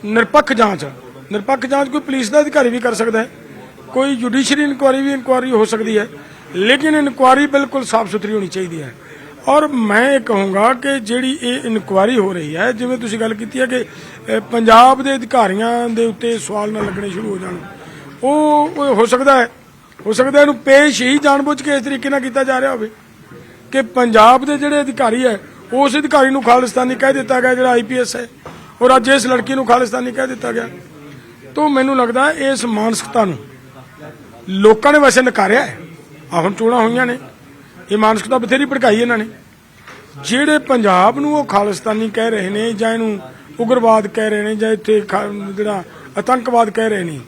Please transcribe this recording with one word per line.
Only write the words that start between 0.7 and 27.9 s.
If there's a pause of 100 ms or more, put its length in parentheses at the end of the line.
ਨਿਰਪੱਖ
ਜਾਂਚ
ਕੋਈ
ਪੁਲਿਸ
ਦਾ
ਅਧਿਕਾਰੀ
ਵੀ
ਕਰ
ਸਕਦਾ
ਹੈ, (580)
ਕੋਈ
ਜੁਡੀਸ਼ਰੀ
ਇਨਕੁਆਇਰੀ
ਵੀ
ਇਨਕੁਆਇਰੀ
ਹੋ
ਸਕਦੀ
ਹੈ, (480)
ਲੇਕਿਨ
ਇਨਕੁਆਇਰੀ
ਬਿਲਕੁਲ
ਸਾਫ਼
ਸੁਥਰੀ
ਹੋਣੀ
ਚਾਹੀਦੀ
ਹੈ। (520)
ਔਰ
ਮੈਂ
ਇਹ
ਕਹੂੰਗਾ
ਕਿ
ਜਿਹੜੀ
ਇਹ
ਇਨਕੁਆਇਰੀ
ਹੋ
ਰਹੀ
ਹੈ,
ਜਿਵੇਂ
ਤੁਸੀਂ
ਗੱਲ
ਕੀਤੀ
ਹੈ
ਕਿ,
ਅਹ,
ਪੰਜਾਬ
ਦੇ
ਅਧਿਕਾਰੀਆਂ
ਦੇ
ਉੱਤੇ
ਸਵਾਲ
ਨਾ
ਲੱਗਣੇ
ਸ਼ੁਰੂ
ਹੋ
ਜਾਣ, (680)
ਉਹ,
ਉਹ
ਹੋ
ਸਕਦਾ
ਹੈ, (560)
ਹੋ
ਸਕਦਾ
ਇਹਨੂੰ
ਪੇਸ਼
ਹੀ
ਜਾਣਬੁੱਝ
ਕੇ
ਇਸ
ਤਰੀਕੇ
ਨਾਲ
ਕੀਤਾ
ਜਾ
ਰਿਹਾ
ਹੋਵੇ (840)
ਕਿ
ਪੰਜਾਬ
ਦੇ
ਜਿਹੜੇ
ਅਧਿਕਾਰੀ
ਹੈ, (340)
ਉਸ
ਅਧਿਕਾਰੀ
ਨੂੰ
ਖਾਲਿਸਤਾਨੀ
ਕਹਿ
ਦਿੱਤਾ
ਗਿਆ
ਜਿਹੜਾ
ਆਈ
ਪੀ